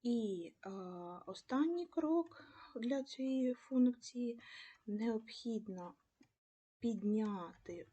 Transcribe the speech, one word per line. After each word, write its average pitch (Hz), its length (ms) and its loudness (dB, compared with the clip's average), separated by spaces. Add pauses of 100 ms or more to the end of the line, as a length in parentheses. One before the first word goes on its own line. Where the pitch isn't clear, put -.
І, 214 500 0 (140)
е, 196 40 -6 (560)
останній 320 600 0
крок 330 580 0 (320)
для 254 260 2
цієї 262 520 2
функції: 247 840 2 (460)
необхідно 220 1080 -4 (840)
підняти 202 1160 -2